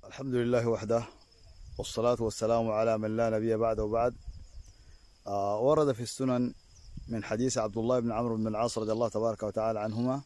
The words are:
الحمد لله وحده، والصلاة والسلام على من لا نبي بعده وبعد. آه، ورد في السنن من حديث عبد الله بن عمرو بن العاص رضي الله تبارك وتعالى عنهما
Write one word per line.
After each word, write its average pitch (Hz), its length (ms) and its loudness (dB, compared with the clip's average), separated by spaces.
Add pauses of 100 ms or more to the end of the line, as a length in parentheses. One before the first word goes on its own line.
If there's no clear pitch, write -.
الحمد 135 260 -6
لله 120 340 2
وحده، 113 360 2 (720)
والصلاة 120 420 0
والسلام 113 520 0
على 110 260 2
من 107 200 -2
لا 117 120 2
نبي 110 280 0
بعده 110 260 2
وبعد. 113 300 0 (1120)
آه، 101 320 0
ورد 147 320 4
في 120 120 -2
السنن 123 500 0 (540)
من 113 160 -4
حديث 123 340 0
عبد 107 200 -2
الله 123 220 2
بن 117 120 0
عمرو 113 240 0
بن 110 120 0
العاص 110 300 0
رضي 110 140 -2
الله 113 180 0
تبارك 110 340 -2
وتعالى 110 360 -2
عنهما 120 460 -2